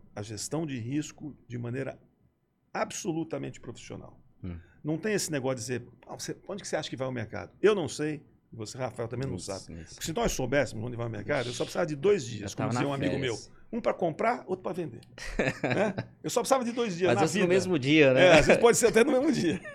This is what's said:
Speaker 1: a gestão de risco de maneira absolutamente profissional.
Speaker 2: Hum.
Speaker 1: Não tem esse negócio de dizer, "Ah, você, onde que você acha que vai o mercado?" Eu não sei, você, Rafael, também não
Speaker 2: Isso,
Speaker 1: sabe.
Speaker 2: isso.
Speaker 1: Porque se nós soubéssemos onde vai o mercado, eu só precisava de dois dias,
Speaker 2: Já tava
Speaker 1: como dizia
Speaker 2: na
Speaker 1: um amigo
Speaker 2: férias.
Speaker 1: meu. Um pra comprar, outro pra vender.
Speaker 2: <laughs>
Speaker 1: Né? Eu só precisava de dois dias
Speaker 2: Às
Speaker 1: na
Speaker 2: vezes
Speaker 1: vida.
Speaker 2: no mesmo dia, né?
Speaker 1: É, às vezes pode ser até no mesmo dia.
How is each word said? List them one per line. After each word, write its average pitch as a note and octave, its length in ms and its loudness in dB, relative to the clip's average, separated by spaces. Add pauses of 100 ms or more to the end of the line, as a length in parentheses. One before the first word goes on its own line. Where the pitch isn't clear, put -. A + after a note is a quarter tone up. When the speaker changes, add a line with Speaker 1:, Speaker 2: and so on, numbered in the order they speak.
(140)
Speaker 1:
a G#2+ 60 -8
gestão A2+ 460 -6
de C3+ 120 -8
risco C#3+ 560 -8 (140)
de A#2+ 80 -10
maneira B2 420 -8 (760)
absolutamente D#3+ 880 -6
profissional. - 580 -16 (240)
Speaker 2:
Hum. F2 160 -10 (260)
Speaker 1:
Não D3+ 140 -2
tem G#3 160 -2
esse - 160 -4
negócio C3 260 -2
de A#2 60 -12
dizer, A#2+ 200 -6 (240)
"Ah, - 80 -14
você, - 220 -10 (100)
onde F#3+ 160 -10
que - 60 -14
você F3 80 -4
acha D#3 120 -6
que - 80 -10
vai C3 120 -6
o C3 40 -6
mercado?" G2+ 380 -10 (100)
Eu G#3 140 4
não E3 140 -2
sei, D3+ 340 -6 (300)
você, A2 260 -12
Rafael, A#2+ 300 -6
também B2 200 -6
não A#2+ 80 -6
Speaker 2:
Isso, F2 100 -10
Speaker 1:
sabe. F2 340 -10
Speaker 2:
isso. - 140 -18
Speaker 1:
Porque - 120 -10
se E3 60 -6
nós - 200 0
soubéssemos B2 520 0
onde B2 120 -8
vai A#2 100 -6
o A#2 40 -6
mercado, A#2 380 -4
eu B2 40 -6
só C#3 120 -4
precisava F3+ 220 -2
de D3+ 100 -6
dois F#3+ 280 2
dias, A#2 280 -10
Speaker 2:
Já - 40 -12
tava A2 120 -2
Speaker 1:
como - 20 -2
dizia A#2+ 140 0
Speaker 2:
na C#3+ 60 0
Speaker 1:
um C#3 40 -2
amigo C3+ 200 -2
Speaker 2:
férias. B2+ 360 -4
Speaker 1:
meu. - 80 -20 (120)
Um A#3 120 -4
pra B3 100 2
comprar, G#3+ 540 -2
outro F#3 160 -6
pra - 100 -6
vender. E3 280 -8 (360)
Speaker 2:
<laughs> C3+ 260 -2
Speaker 1:
Né? F#3+ 320 0 (280)
Eu D#3 80 -6
só A#3+ 100 2
precisava C4 240 4
de A#3 80 -4
dois A#3 240 -2
dias F3+ 140 4
Speaker 2:
Às - 60 4
Speaker 1:
na G3 60 0
Speaker 2:
vezes D3+ 120 2
Speaker 1:
vida. G3+ 120 4
Speaker 2:
no - 20 0
mesmo F3+ 300 2
dia, C3+ 360 8
né? E3+ 120 8
Speaker 1:
É, E3 120 10
às C#3 80 6
vezes F3 140 8
pode A#3 180 8
ser A#3+ 80 6
até A3 180 6
no C#4+ 80 4
mesmo C4 200 4
dia. - 280 0 (140)